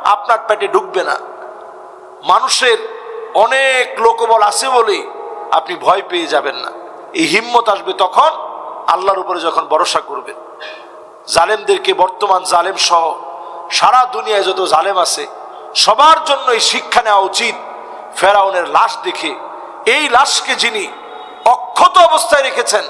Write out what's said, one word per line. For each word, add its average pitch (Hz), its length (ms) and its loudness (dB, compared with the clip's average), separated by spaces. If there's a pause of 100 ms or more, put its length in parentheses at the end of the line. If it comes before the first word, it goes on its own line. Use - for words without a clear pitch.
আপনার 208 340 2 (100)
পেটে 202 200 0
ঢুকবে 180 360 -2
না। 147 120 0 (1080)
মানুষের 220 540 2 (560)
অনেক 254 680 2
লোকবল 226 400 4
আছে 208 280 0
বলেই 214 380 2 (440)
আপনি 165 240 0
ভয় 175 340 2
পেয়ে 175 160 -2
যাবেন 143 300 0
না। 123 160 -10 (420)
এই 160 120 0
হিম্মত 226 440 0
আসবে 190 240 -2
তখন 247 360 4 (580)
আল্লাহর 185 320 0
উপরে 175 200 -4
যখন 160 220 -2
ভরসা 165 380 0
করবেন। 139 360 -10 (920)
জালেমদেরকে, 190 680 0
বর্তমান 185 500 0
জালেম 175 320 0
সহ 165 400 0 (560)
সারা 240 340 4
দুনিয়ায় 220 380 -2
যত 185 220 0
জালেম 170 320 2
আছে, 156 300 -2 (480)
সবার - 480 6
জন্য 277 280 -2
এই 226 80 2
শিক্ষা - 420 0
নেওয়া 214 180 4
উচিত। 196 360 -2 (600)
ফেরাউনের 190 540 2
লাশ 180 340 2
দেখে, 160 320 -6 (500)
এই 277 240 2
লাশকে 262 460 2
যিনি 214 320 -2 (580)
অক্ষত - 520 4
অবস্থায় 320 460 6
রেখেছেন 220 460 0